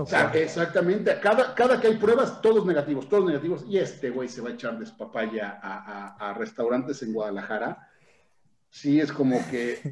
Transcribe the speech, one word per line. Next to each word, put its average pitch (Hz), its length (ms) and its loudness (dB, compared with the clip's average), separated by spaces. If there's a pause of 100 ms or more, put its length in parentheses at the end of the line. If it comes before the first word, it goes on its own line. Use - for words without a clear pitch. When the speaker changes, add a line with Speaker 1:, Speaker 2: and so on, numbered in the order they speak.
Speaker 1:
Exact-, - 60 -10
Speaker 2:
cabrón. 147 340 2
Speaker 1:
exactamente. 180 800 0
Cada, 233 340 4
cada 240 240 4
que 233 80 4
hay 220 100 4
pruebas, 226 440 2
todos 220 240 6
negativos, 143 420 0
todos 202 180 4
negativos. 160 440 -2
Y 196 80 2
este 139 320 -2
güey 123 180 -4
se 120 140 -12
va 120 80 -8
a 120 40 -8
echar 113 240 -6
despapaya 110 880 -6
a, 101 540 -12
a, 101 140 -6
a - 20 -6
restaurantes 123 680 -4
en 110 100 -4
Guadalajara. 107 720 -6 (840)
Sí, 147 300 2
es 147 140 0
como 131 240 2 (120)
que, 120 300 -4 (120)